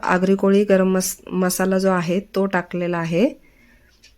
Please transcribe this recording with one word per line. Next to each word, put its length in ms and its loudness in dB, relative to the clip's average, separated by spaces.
आगरी 320 2
कोळी 300 2
गरम 240 2
मस-, 420 -4
मसाला 480 0
जो 120 0
आहे, 300 0
तो 260 -4
टाकलेला 520 -4
आहे, 320 0